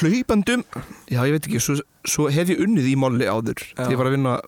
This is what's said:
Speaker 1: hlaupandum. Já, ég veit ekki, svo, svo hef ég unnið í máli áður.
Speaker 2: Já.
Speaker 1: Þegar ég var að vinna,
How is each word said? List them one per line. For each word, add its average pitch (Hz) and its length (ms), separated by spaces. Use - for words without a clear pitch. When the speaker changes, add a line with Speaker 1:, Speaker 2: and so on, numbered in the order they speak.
Speaker 1:
hlaupandum. 233 640
Já, 123 140
ég 135 160
veit 151 120
ekki, 117 140
svo, 143 120
svo 151 80
hef 170 160
ég 170 140
unnið 196 260
í 135 80
máli 127 320
áður. 113 320
Speaker 2:
Já. - 160
Speaker 1:
Þegar 127 160
ég 123 80
var 127 80
að 139 60
vinna, 131 160